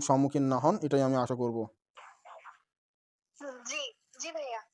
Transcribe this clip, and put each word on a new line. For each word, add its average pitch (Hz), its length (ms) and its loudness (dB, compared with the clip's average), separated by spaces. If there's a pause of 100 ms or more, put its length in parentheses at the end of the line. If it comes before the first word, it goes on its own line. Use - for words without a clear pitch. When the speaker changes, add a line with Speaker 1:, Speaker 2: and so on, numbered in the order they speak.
Speaker 1:
সম্মুখীন 139 400 2
না 131 160 2
হন, 165 240 4
এটাই 139 200 2
আমি 131 140 4
আশা 123 180 0
করব। 117 320 -2 (2000)
Speaker 2:
জি, 277 180 -8 (380)
জি 320 120 -8
ভাইয়া। 262 280 -6 (140)